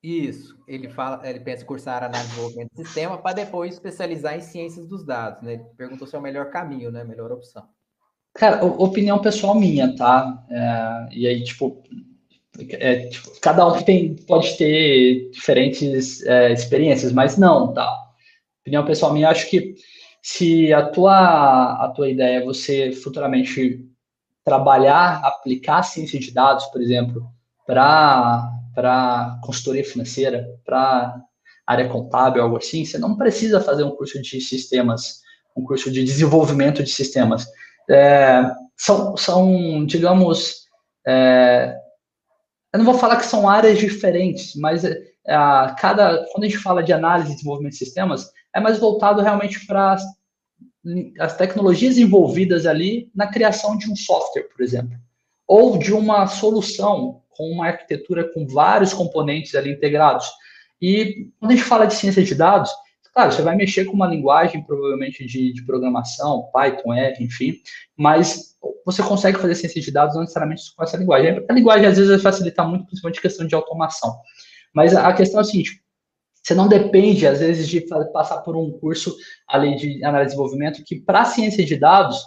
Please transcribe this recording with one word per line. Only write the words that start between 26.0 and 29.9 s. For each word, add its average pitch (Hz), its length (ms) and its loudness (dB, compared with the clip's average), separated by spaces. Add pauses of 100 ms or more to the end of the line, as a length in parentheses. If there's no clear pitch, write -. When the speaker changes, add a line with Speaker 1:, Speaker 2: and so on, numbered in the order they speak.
Speaker 2:
de 123 120 -12
dados, 131 360 2
por 127 140 -8
exemplo, 120 460 -4 (380)
pra, 131 840 2 (240)
pra 123 680 -2
consultoria 135 400 -6
financeira, 123 640 -6 (160)